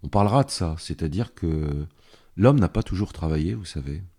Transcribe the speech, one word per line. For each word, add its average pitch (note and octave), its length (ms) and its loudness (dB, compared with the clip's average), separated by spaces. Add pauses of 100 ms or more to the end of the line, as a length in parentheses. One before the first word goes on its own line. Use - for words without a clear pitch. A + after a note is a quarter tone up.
on D#2 80 -10
parlera G#2 340 4
de - 60 -2
ça, E2 300 -2
c'est-à-dire E2 560 -4
que D2+ 500 -2 (500)
l'homme B2+ 240 6
n'a F2+ 100 4
pas A2 140 -2
toujours G2 300 -2
travaillé, D#2 400 -2
vous G#2+ 120 -10
savez. D2 360 -8 (180)